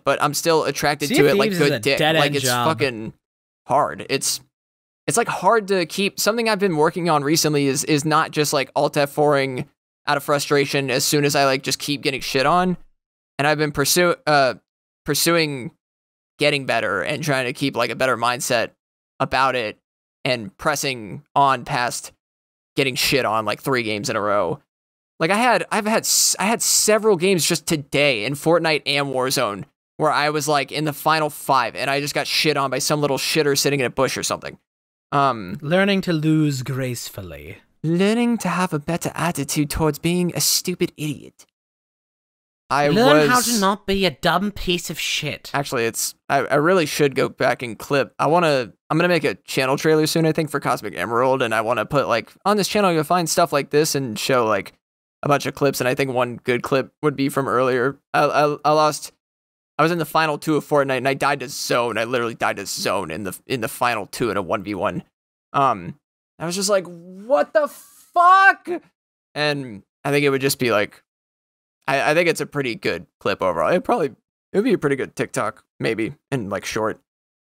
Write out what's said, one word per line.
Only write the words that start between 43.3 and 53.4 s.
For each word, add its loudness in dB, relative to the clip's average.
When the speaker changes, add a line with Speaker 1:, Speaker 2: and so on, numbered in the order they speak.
Speaker 1:
was 0
Speaker 2:
to 0
not 0
be 0
a 2
dumb -2
piece -4
of -10
shit. -6
Speaker 1:
Actually, -2
it's, -4
I, 2
I -2
really 4
should 0
go 0
back -2
and -8
clip. -2
I 0
wanna, 2
I'm 0
gonna 2
make 2
a 2
channel -2
trailer 2
soon, 0
I 2
think, -2
for -4
Cosmic -4
Emerald, 2
and 0
I 2
wanna 0
put, 0
like, -2
on 2
this 0
channel, 2
you'll 2
find 0
stuff 2